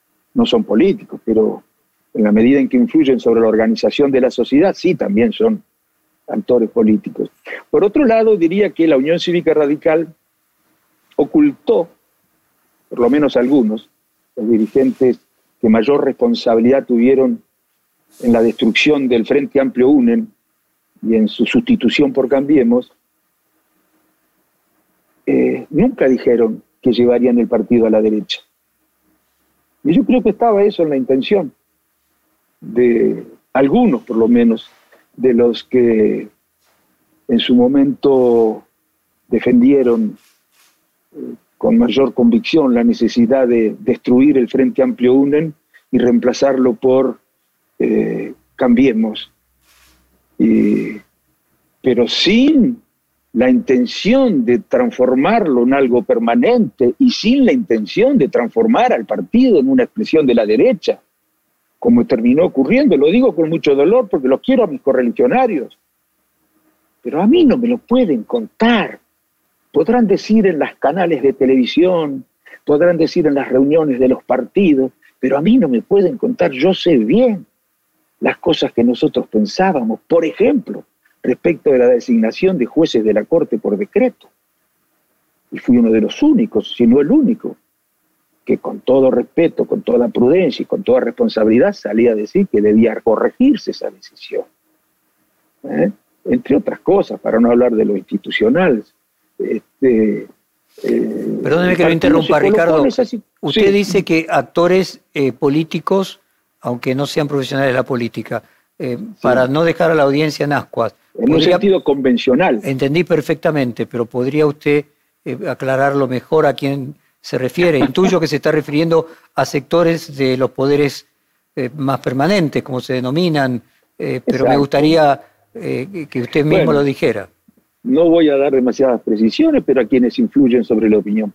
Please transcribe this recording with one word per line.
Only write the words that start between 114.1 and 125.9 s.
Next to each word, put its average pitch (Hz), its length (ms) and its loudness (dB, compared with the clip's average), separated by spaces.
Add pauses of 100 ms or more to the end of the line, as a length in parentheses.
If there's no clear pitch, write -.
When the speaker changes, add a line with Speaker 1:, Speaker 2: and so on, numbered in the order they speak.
Speaker 2:
usted, 147 380 -2 (400)
eh, 123 140 -10 (100)
aclararlo 135 600 -2
mejor 147 360 -2
a 143 80 2
quién 139 440 -8 (240)
se - 180 -8
refiere? 151 400 0
Speaker 1:
<laughs> 135 120 0
Speaker 2:
Intuyo 185 300 0
que 160 60 -2
se 147 100 -4
está 151 160 -2
refiriendo 165 560 -2 (260)
a 165 120 -2
sectores 165 680 -2
de 135 220 -2
los 127 140 -2
poderes, 143 560 -2 (500)
eh, 127 180 -8
más 135 260 -4
permanentes, 139 640 -2
como 127 180 -8
se 127 140 -10
denominan, 131 680 -2 (360)
eh, 127 240 -6
pero 131 220 -2
me 131 60 0
Speaker 1:
Exacto. 143 80 2
Speaker 2:
gustaría, 147 640 0 (320)
eh, 156 560 -10